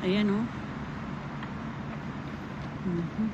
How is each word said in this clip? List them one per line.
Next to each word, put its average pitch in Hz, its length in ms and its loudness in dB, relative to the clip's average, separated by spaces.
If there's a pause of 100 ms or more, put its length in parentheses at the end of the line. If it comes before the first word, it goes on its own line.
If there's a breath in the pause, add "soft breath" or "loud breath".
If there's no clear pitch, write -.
Ayan, 202 320 6
oh. 220 80 4 (2500)
Mhm. 170 500 2